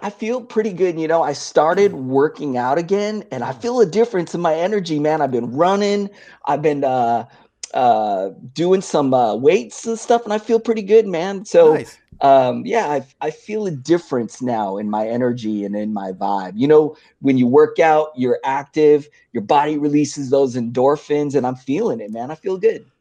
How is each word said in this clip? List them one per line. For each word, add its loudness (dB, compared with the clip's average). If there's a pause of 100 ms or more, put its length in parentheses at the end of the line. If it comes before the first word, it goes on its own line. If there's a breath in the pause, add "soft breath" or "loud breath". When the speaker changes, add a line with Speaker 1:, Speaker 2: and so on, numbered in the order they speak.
Speaker 1:
I -6
feel -6
pretty -4
good. -2
You -2
know, 2
I -2
started 2
Speaker 2:
Mm. -8
Speaker 1:
working 0
out 0
again, -4
and -8
I -8
Speaker 2:
Mm. -14
Speaker 1:
feel 0
a 6
difference 0
in -4
my 0
energy, -2
man. 0
I've -2
been -4
running. 0 (360 loud breath)
I've -2
been, 0
uh, 0 (500 soft breath)
uh, 2 (240)
doing 2
some, 0
uh, 2
weights 0
and -4
stuff, 0
and -6
I -2
feel 0
pretty -2
good, 4
man. -6
So, 6
Speaker 2:
Nice. -8 (220)
Speaker 1:
um, 4
yeah, -2
I, -4 (160)
I -4
feel -8
a -4
difference -4
now -4
in -6
my -2
energy -2
and -6
in -4
my -8
vibe. -4
You 0
know, 4 (240 loud breath)
when 2
you 2
work 4
out, 2
you're -2
active, 2 (240 soft breath)
your -6
body 2
releases -2
those 2
endorphins, -2
and 0
I'm -4
feeling -4
it, -12
man. -10
I -12
feel -6
good. -2 (140)